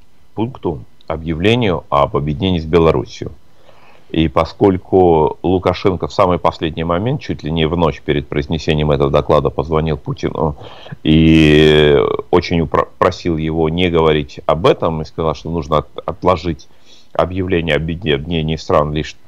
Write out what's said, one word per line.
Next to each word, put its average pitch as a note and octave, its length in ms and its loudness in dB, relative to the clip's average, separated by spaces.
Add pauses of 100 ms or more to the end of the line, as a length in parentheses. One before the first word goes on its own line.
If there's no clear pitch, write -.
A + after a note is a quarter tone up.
(340)
пункту, G2+ 460 -6 (260)
объявлению E2 840 0
об C#2+ 300 0
объединении D#2 400 -2
с D#2+ 80 -6
Беларусью. D#2+ 680 0 (800)
И E2 180 0
поскольку F2 1120 2
Лукашенко F2+ 640 -2
в D2 60 -10
самый F2+ 260 2
последний E2 460 -4
момент, G2 380 -2
чуть - 200 -8
ли D2+ 80 -6
не D#2+ 160 0
в E2 100 -2
ночь E2+ 260 0
перед C#2+ 260 -4
произнесением D2+ 640 -2
этого C#2 200 2
доклада, D2 380 2
позвонил D#2 480 -2
Путину - 600 -6 (460)
и D#2 960 6 (340)
очень F2 300 0
упро-, E2 280 -2 (100)
просил F2 400 -2
его D#2 320 -2
не F2+ 180 0
говорить D#2+ 560 0
об F2+ 220 0
этом, F2 340 0
и D#2 60 -8
сказал, D#2+ 280 -4
что - 160 -12
нужно D#2 280 -2
от-, - 260 -8
отложить E2+ 640 -4 (460)
объявление F2 640 -2
об D2 60 0
объединении D#2+ 760 -2
стран D2+ 360 0
лишь D2+ 240 -6 (120)